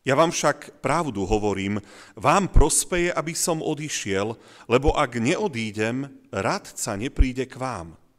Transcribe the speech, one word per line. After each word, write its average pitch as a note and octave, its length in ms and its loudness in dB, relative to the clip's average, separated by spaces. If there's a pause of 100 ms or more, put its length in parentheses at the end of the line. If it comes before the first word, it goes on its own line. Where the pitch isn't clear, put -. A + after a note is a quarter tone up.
Ja C3+ 160 2
vám E3 160 4
však - 480 -2
pravdu B2+ 480 -2
hovorím, G2+ 480 0 (400)
vám E3 320 2
prospeje, F3 640 4
aby D#3+ 240 -4
som D#3+ 240 -2
odišiel, A#2 720 -2 (320)
lebo C3+ 320 2
ak B2 240 0
neodídem, A#2 880 -2 (240)
radca A2+ 640 -4
nepríde B2+ 480 0
k B2 160 -12
vám. F#2 400 -8 (180)